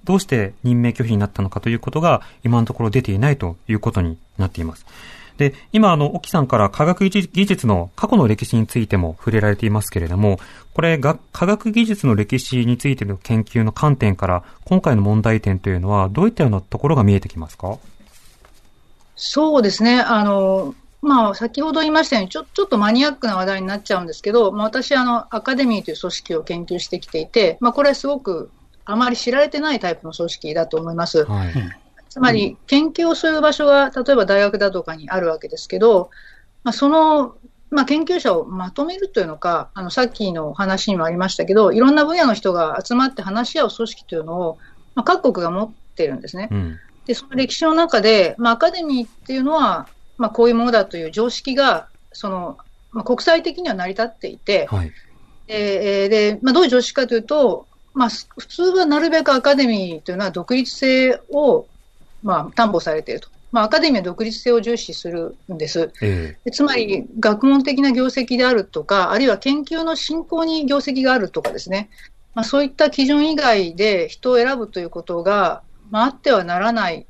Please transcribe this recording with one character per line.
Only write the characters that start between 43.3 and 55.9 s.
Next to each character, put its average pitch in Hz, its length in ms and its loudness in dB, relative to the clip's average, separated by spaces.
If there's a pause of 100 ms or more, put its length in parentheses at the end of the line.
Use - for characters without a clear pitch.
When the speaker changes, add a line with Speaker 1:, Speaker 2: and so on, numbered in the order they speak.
Speaker 2:
し 330 80 -4
合 269 60 2
う 208 40 -2
組 226 180 -6
織 - 180 -16
と 180 100 -10
い 165 40 -2
う 156 40 -8
の 170 160 -8
を、 165 180 -4 (360)
ま 247 80 -2
あ、 - 20 -6
各 339 300 2
国 175 100 -6
が 170 80 -4
持 196 140 -4
っ 220 60 -18 (240)
て 165 120 -2
る 135 80 -6
ん - 60 -12
で - 80 -16
す 175 80 -14
ね。 202 140 -10
Speaker 1:
う 104 40 -4
ん。 85 220 -6 (280)
Speaker 2:
で、 254 100 -2
そ - 100 -16
の 262 100 -14
歴 254 180 -2
史 330 120 -2
の 311 80 4
中 320 280 2
で、 208 360 4
ま 233 140 0
あ、 - 20 2
ア 233 40 -2
カ 339 140 2
デ 370 120 -8
ミ 262 220 -2
ー - 20 -20
っ - 20 -20 (160)
て 262 80 -8
い 262 40 -4
う 262 60 -2
の 285 80 0
は、 220 360 0 (300)
ま 226 100 -2
あ、 - 20 -2
こ 233 140 2
う 240 40 6
い 240 60 4
う - 20 2
も 233 100 0
の 247 60 0
だ 208 140 4
と 175 100 -14
い 165 80 -8
う 160 80 -10
常 226 180 -2
識 - 240 -8
が、 240 340 0 (260)
そ - 160 -10
の、 175 280 -10 (360)
ま 226 80 -8
あ、 - 20 -10
国 247 180 -2
際 330 220 2
的 349 180 -6
に 349 60 -6
は 233 60 -4
成 180 140 -6
り - 60 -8
立 220 100 -4
っ 233 40 -4
て - 220 -12
い - 80 -16
て、 180 320 -2
Speaker 1:
は 90 160 -2
い。 78 60 -12 (560)
Speaker 2:
で、 202 560 -2